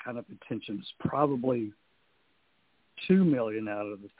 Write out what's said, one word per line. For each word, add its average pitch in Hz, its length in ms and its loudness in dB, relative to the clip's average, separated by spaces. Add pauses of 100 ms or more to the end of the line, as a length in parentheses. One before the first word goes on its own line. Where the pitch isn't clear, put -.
kind 120 140 -8
of 117 80 -10
attention. 104 540 -8
It's - 300 -6
probably 131 640 0 (1300)
two 190 180 6
million 110 440 2
out 104 180 -4
of 104 160 -8
the 101 60 -16 (120)